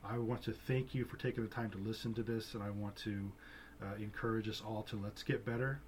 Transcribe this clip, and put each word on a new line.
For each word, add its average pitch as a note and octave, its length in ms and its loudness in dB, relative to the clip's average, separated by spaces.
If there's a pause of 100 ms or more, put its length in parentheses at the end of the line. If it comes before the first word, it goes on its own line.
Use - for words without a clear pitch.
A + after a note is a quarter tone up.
I A#2 140 0
want A#2 260 2
to A2 80 0
thank C3 440 2
you B2 100 4
for - 120 -6
taking A#2+ 260 2
the A2 60 0
time A2+ 220 0
to G2 60 -6
listen A2 380 0
to A2+ 80 2
this, A2 320 0
and G#2 80 -2
I G2+ 80 0
want G2+ 260 -2
to, G2+ 340 0 (500)
uh, G2+ 180 -2
encourage G#2+ 480 2
us G#2+ 180 -2
all G#2+ 180 0
to - 120 -6
let's G2+ 280 -4
get - 220 4
better C3 420 2